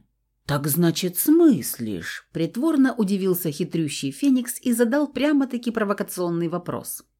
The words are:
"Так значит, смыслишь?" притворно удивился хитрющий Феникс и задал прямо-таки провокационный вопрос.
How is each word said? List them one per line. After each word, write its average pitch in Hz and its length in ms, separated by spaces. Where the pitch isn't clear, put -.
"Так 143 220
значит, 170 500
смыслишь?" 143 1120
притворно 254 640
удивился 185 560
хитрющий 147 600
Феникс 254 500
и 247 120
задал 240 340
прямо-таки 269 640
провокационный 190 760
вопрос. - 560